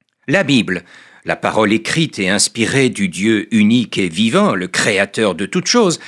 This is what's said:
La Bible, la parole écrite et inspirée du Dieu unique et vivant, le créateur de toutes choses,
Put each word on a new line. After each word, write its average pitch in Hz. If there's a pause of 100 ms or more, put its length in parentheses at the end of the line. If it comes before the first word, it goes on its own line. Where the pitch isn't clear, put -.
(280)
La 180
Bible, 92 (420)
la 82
parole 104
écrite 123
et 92
inspirée 117
du 98
Dieu 101
unique 110
et 95
vivant, 113
le 90
créateur 98
de 80
toutes 180
choses, 208